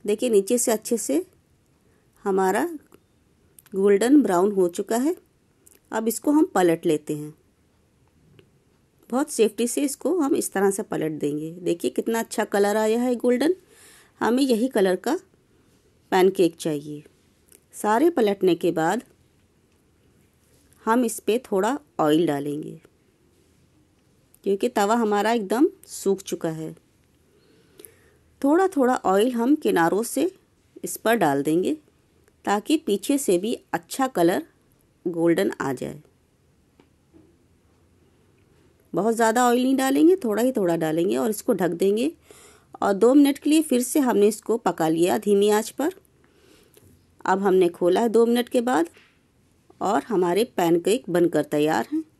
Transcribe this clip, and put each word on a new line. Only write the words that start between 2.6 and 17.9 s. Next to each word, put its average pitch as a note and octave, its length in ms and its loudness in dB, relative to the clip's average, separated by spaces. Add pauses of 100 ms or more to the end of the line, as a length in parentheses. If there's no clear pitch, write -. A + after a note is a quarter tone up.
गोल्डन G#3 500 4
ब्राउन G3 300 2
हो F#3 180 2
चुका G#3 280 -6
है। D#4 180 0 (760)
अब A3 160 -4
इसको A#3 220 -2
हम D#4 240 2
पलट E3+ 320 2
लेते D3+ 300 -2
हैं। D3+ 180 -12 (1800)
बहुत C#4 200 -2
सेफ्टी A3+ 380 0
से C#4 140 -4
इसको D4 360 -4
हम C#4 180 0
इस G#3+ 160 -4
तरह G3 180 2
से G3+ 140 -6
पलट D#3 360 -6
देंगे। D3+ 320 -6
देखिए, F3 380 -4
कितना A3+ 280 -4
अच्छा A3 280 -4
कलर G3+ 300 0
आया A3 240 0
है B3 160 -2
गोल्डन। B3+ 380 0 (680)
हमें B3 220 0
यही B3+ 280 0
कलर F#3+ 280 0
का C#4+ 200 -4 (920)
पैनकेक F#3 440 2
चाहिए। D3+ 460 -8 (720)
सारे A#3 360 2